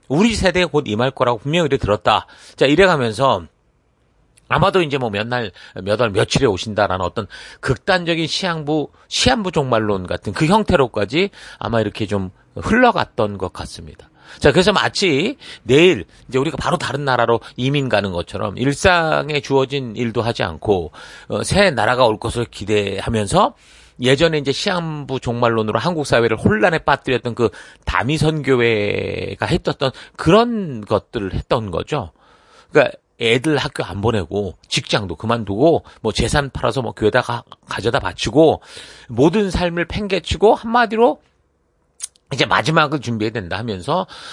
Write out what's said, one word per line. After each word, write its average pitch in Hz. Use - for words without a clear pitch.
우리 202
세대에 180
곧 147
임할 113
거라고 120
분명히 165
우리 123
들었다." 107
자, -
이래가면서 135
아마도 180
이제 143
뭐 127
몇 104
날, 120
몇 104
월, 120
며칠에 127
오신다라는 95
어떤 87
극단적인 165
시한부, 156
시한부 233
종말론 110
같은 92
그 156
형태로까지 156
아마 113
이렇게 104
좀 98
흘러갔던 123
것 92
같습니다. -
자, 147
그래서 175
마치 160
내일 135
이제 117
우리가 139
바로 160
다른 139
나라로 117
이민 135
가는 101
것처럼 95
일상에 147
주어진 131
일도 117
하지 113
않고, 87
어, 107
새 196
나라가 123
올 110
것을 117
기대하면서 104
예전에 143
이제 139
시한부 151
종말론으로 113
한국 151
사회를 117
혼란에 196
빠뜨렸던 127
그 110
다미선 147
교회가 101
했었던 139
그런 196
것들을 101
했던 113
거죠. 85
그러니까 135
애들 123
학교 -
안 90
보내고 101
직장도 110
그만두고 117
뭐 107
재산 135
팔아서 127
뭐 107
교회다 110
가-, 120
가져다 113
바치고 110
모든 165
삶을 170
팽개치고 196
한마디로 233
이제 139
마지막을 151
준비해야 110
된다 92
하면서 120